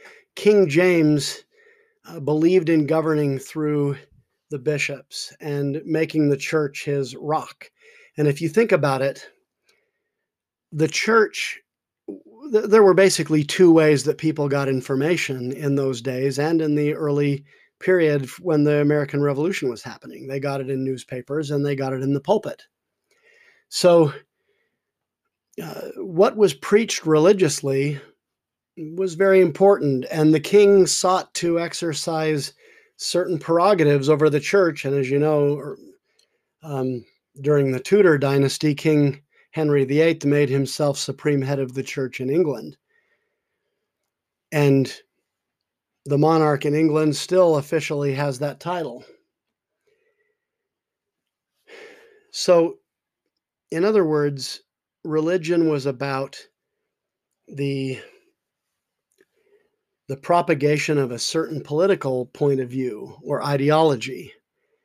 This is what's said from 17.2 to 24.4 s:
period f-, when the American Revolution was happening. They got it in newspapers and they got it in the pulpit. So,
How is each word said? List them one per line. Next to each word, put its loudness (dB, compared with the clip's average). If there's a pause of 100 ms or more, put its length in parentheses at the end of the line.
period 2
f-, -16
when 0
the 2
American 0
Revolution -2
was -8
happening. -18
They -8
got -6
it -8
in -4
newspapers -8
and -2
they -2
got -6
it -6
in 0
the -2
pulpit. -4 (1040)
So, 4 (1500)